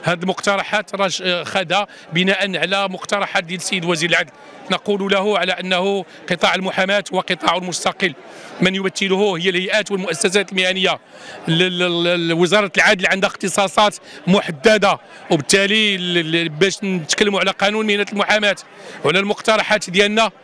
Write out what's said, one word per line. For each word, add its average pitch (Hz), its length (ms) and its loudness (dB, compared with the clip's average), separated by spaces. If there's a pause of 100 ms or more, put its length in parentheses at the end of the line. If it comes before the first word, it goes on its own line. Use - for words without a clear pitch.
هاد 170 180 0
المقترحات 196 720 -2
راه 196 140 0
ش-، 175 140 -4
خدها 185 640 -2 (260)
بناء 190 440 0
على 190 320 0
مقترحات 196 560 -2
ديال 175 160 -8
السيد 185 240 -4
وزير 170 260 0
العدل. 165 200 2 (400)
نقول 196 420 -2
له 196 260 2
على 180 140 0
انه 185 520 -2 (260)
قطاع 180 240 2
المحاماه 190 500 0 (100)
هو 185 60 0
قطاع 180 380 0
مستقل، 180 560 -4 (460)
من 185 140 2
يمثله 190 640 0
هي 175 100 0
الهيئات 190 420 0
والمؤسسات 190 600 0
المهنيه. 185 460 0 (500)
ال-، 165 140 2
ال-، 180 200 0
ال-، 170 240 0
ال-، 170 260 0
وزاره 180 440 2
العدل 185 300 4
عندها 190 240 0
اختصاصات 202 680 0 (300)
محدده، 185 720 2 (320)
وبالتالي 196 680 2
ال-، 175 400 -2
ال-، 170 120 0
باش 175 360 -2
نتكلموا 190 560 0
على 190 100 2
قانون 208 360 0
مهنه 208 260 0
المحاماه 202 440 2 (480)
وعلى 160 140 4
المقترحات 208 720 0
ديالنا 202 400 2 (140)